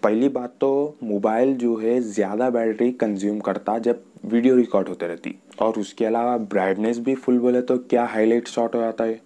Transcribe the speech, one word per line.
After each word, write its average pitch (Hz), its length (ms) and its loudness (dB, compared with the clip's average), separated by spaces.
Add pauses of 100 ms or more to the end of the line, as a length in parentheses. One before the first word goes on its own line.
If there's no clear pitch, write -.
पहली 110 260 4
बात 123 320 -6
तो 139 420 0
mobile 110 520 2
जो 120 220 0
है 113 240 0
ज़्यादा 107 480 -2
battery 117 440 0
consume 104 480 -2
करता 101 380 -2
जब 117 240 -2 (220)
video 117 300 4
record 104 340 2
होते 90 180 -6
रहती, - 280 -10 (240)
और 110 200 0
उसके 104 260 -4
अलावा 117 320 0
brightness 101 640 0
भी 131 160 -2
full 127 240 0
बोले 123 220 2
तो 127 180 0
क्या 120 260 0
highlight 113 420 2
shot 117 280 -2
हो 117 60 0
जाता 113 220 -4
है। 113 220 -4